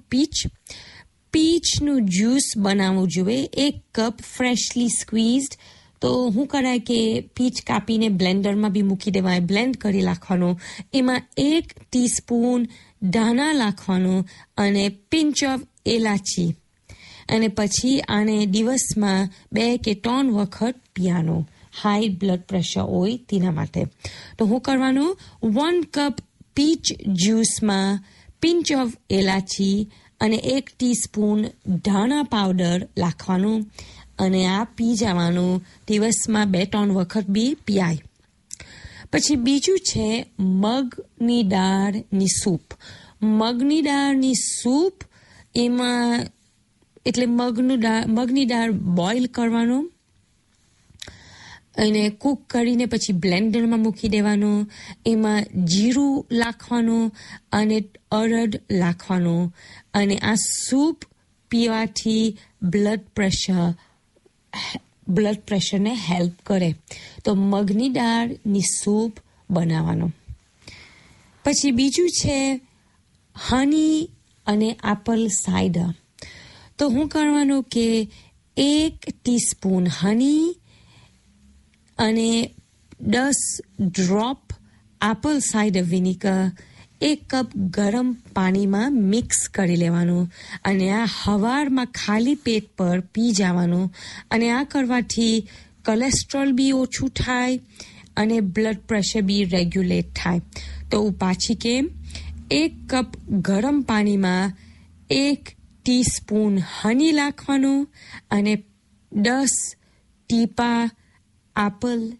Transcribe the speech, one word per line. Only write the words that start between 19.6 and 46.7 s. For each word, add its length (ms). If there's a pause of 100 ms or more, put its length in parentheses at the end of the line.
કે 180
ત્રણ 360
વખત 440 (200)
પીવાનો. 540 (340)
હાઈ 260
બ્લડ 320
પ્રેશર 400
હોય 360
તેના 340
માટે. 340 (540)
તો 80
શું 140
કરવાનું? 580 (240)
વન 400
કપ 320 (420)
પીચ 360 (140)
જ્યુસમાં 1000 (400)
pinch 380
of 80 (200)
એલાચી 800 (320)
અને 160
એક 420
ટીસ્પૂન 640 (220)
ધાણા 560
પાવડર 640 (100)
નાખવાનું 720 (480)
અને 280
આ 180
પી 300
જવાનું. 720 (240)
દિવસમાં 640
બે 140
ત્રણ 280
વખત 360
બી 260
પીવાય. 440 (1120)
પછી 240
બીજું 420
છે 480 (140)
મગની 1000
દાળની 840
સૂપ. 360 (600)
મગની 600
દાળની 520
સૂપ, 600 (600)
એમાં 720 (800)